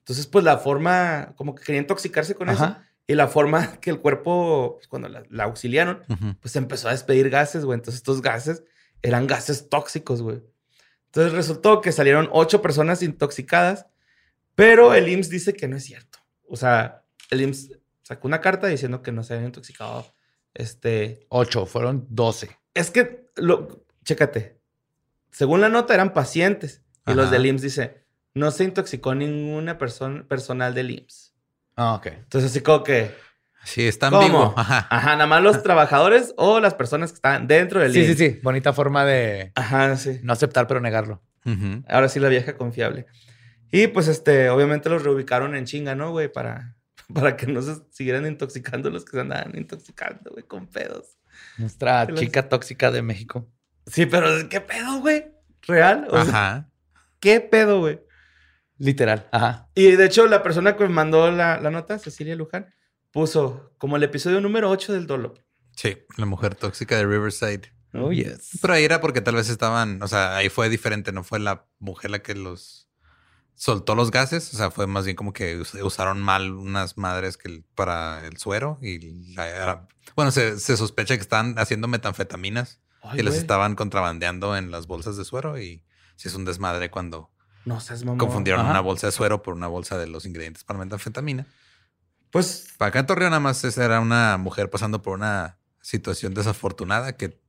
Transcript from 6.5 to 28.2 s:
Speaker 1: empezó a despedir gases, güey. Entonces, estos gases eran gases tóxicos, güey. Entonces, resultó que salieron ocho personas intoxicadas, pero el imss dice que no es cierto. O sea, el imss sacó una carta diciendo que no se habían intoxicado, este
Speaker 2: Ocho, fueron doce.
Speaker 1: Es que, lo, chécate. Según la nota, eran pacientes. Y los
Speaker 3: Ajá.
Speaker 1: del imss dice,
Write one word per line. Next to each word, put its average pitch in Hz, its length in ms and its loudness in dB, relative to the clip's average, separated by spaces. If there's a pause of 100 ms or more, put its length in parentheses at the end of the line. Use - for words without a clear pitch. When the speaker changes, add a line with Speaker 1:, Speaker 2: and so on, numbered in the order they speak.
Speaker 1:
empezó 131 320 -6
a 120 40 0
despedir 131 380 2
gases, 147 340 0
güey. 123 140 -2
Entonces, 117 220 -10
estos 135 200 -2
gases 131 420 -4 (380)
eran 123 260 0
gases 139 440 -4
tóxicos, 147 500 -4
güey. 113 220 -8 (640)
Entonces, 160 260 2
resultó 175 480 4
que 180 120 -2
salieron 147 400 4
ocho 160 280 4
personas 151 420 0
intoxicadas, 170 840 0 (680)
pero 233 400 10
el 180 140 6
imss 180 220 -2
dice 180 240 -4
que - 140 -6
no 135 80 -6
es 131 80 -12
cierto. - 340 -20 (300)
O - 80 -12
sea, 120 460 2 (280)
el 131 100 0
imss 135 300 -6 (320)
sacó - 260 -10
una 156 140 -2
carta 190 240 0
diciendo 127 360 -4
que - 100 -10
no 113 100 -6
se 117 120 -10
habían 120 120 -6
intoxicado, 117 680 -14 (400)
este 113 760 -6
Speaker 2:
Ocho, 120 360 0
fueron 127 440 -4
doce. 113 460 -2 (180)
Speaker 1:
Es 170 160 -4
que, - 360 0 (100)
lo, - 480 0 (200)
chécate. 139 560 -2 (680)
Según 151 300 2
la 214 80 4
nota, 233 260 2
eran 190 180 4
pacientes. 165 720 -2 (240)
Y 127 80 2
los 135 120 4
Speaker 3:
Ajá. 131 60 2
Speaker 1:
del 131 140 4
imss 135 160 0
dice, 135 420 -8 (300)